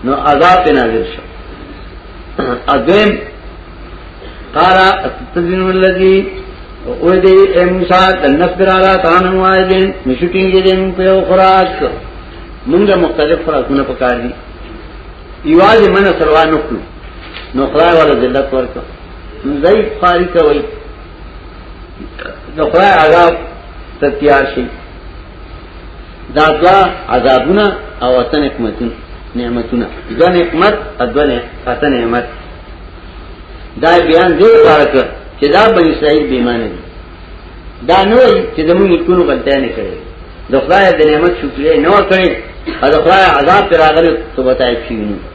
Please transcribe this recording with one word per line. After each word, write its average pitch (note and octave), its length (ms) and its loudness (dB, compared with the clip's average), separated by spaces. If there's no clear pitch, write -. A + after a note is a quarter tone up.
نو C3 100 -2
عذاب D3 500 4
پې D#3 80 2
نازل A2+ 400 0
شو. - 100 -14
ا C#3+ 80 0
دویم، F#3+ 420 2
قال F#3 240 4
أتستبدلون F#3 640 -4
الذي، F#3 460 2
او D#3+ 240 -2
دې F#3+ 120 6
اے F3+ 80 4
موسی، F3+ 400 2
لن C#3+ 160 2
نصبر F3+ 300 0
على F#3+ 240 2
طعام F#3 340 2
واحد، F#3 360 2
نشو B2+ 200 -2
ټینګېدی F#3+ 460 2
موږ F#3+ 240 -2
په F#3 60 -4
یو F#3+ 260 2
خوراک. F#3+ 400 4
موږ E3 240 2
له F#3 60 4
مختلف D#3+ 480 0
خوراکونه C#3 380 -2
پکار B2 400 -2
دي. C#3+ 100 -8
یوازې G3 440 4
منع F#3+ 300 2
سلوا D#3 260 2
نه D#3+ 120 0
کړو. A#2+ 240 -6
نو C3 120 -2
خدای E3+ 320 2
والا D3+ 220 4
ذلت B2+ 340 0
ورکړ. B2+ 300 -6
نو C3+ 60 -4
ضعیف G3+ 240 2
قاری F3 240 2
کوي. D#3+ 380 0
نو D3+ 140 -2
خدای F#3 220 4
عذاب E3+ 320 4
ته D3 80 0
تیار C#3 360 2
شي. B2 100 -4
دا D3+ 120 2
دوه F#3 180 6
عذابونه C3+ 680 2
او B2+ 180 2
اته D3 180 -2
نعمتونه، A#2+ 560 -4
نعمتونه. A#2+ 500 -4
دوه D#3+ 100 4
نعمت F3 480 0
او B2 60 -2
دوه C3 200 -2
نع-، A#2+ 220 -4
اته B2+ 220 -2
نعمت. A#2 380 -2
دا D#3+ 160 4
بیان E3+ 400 4
دې G#3+ 160 6
لپاره D3+ 300 6
کړ C3+ 200 0
چې C#3+ 120 0
دا F#3+ 100 4
بنی E3+ 180 2
اسرائیل D3+ 380 0
بې C3 40 -2
ایمانه A#2+ 340 -2
دي. - 140 -12
دا F3 180 4
نه A3 120 2
وایي B3 260 4
چې D3+ 40 -6
زموږ F3+ 300 2
نیکونو F3 340 2
غلطۍ C#3 400 0
نه A#2 40 -4
کړې. G2 280 -8
د B2 100 -2
خدای F#3 320 2
د D#3 80 0
نعمت E3 220 2
شکریا D3 380 0
نه - 80 2
وه C#4+ 220 4
کړې، F#3 180 2
او C3+ 80 2
د D#3 140 2
خدای F#3+ 200 4
عذاب E3+ 460 2
پرې E3+ 60 2
راغلی، D#3+ 360 4
توبه B2+ 180 0
تایب B2 240 -2
شوي A#2 80 -6
نه. G#2 220 -6